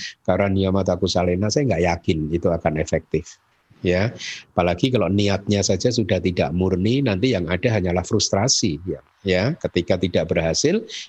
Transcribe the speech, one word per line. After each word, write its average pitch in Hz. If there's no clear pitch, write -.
Karania 95
Mata 92
Kusalena, 90
saya 147
nggak 85
yakin 82
itu 85
akan 80
efektif. -
Ya, 92
apalagi 87
kalau 117
niatnya 101
saja 98
sudah 101
tidak 87
murni, 95
nanti 110
yang 87
ada 92
hanyalah 90
frustrasi, 101
ya. 71
Ya, 98
ketika 90
tidak 87
berhasil, 87